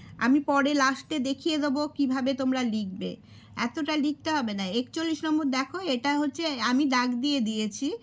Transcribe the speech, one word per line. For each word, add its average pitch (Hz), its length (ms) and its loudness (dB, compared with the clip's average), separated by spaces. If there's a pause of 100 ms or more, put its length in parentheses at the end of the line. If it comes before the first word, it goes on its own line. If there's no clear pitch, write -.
(180)
আমি 262 220 4
পরে 285 340 2
লাস্টে 269 440 0
দেখিয়ে 277 400 0
দেবো 294 300 0
কিভাবে 269 460 0
তোমরা 262 280 0
লিখবে, 190 540 -4 (400)
এতটা 302 400 -2
লিখতে 302 340 -2
হবে 247 240 -2
না। 196 120 -4
একচল্লিশ 294 580 -2
নম্বর 311 260 2
দেখো, 269 280 -2
এটা 285 400 0
হচ্ছে 294 420 -2
আমি 247 240 2
দাগ 247 300 2
দিয়ে 277 260 0
দিয়েছি, 220 640 -2